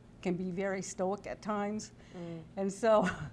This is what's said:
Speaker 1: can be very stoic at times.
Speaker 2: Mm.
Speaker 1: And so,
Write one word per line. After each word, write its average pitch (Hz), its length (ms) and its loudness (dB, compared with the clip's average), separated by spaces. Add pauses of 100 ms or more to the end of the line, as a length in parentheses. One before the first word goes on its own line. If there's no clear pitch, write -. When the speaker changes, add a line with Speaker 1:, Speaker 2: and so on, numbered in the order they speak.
(220)
Speaker 1:
can 180 140 2
be 185 160 -2
very 190 300 0
stoic 196 440 -2
at - 160 -8
times. 208 500 -2 (240)
Speaker 2:
Mm. 170 240 -8 (180)
Speaker 1:
And 196 140 0
so, 208 380 6 (240)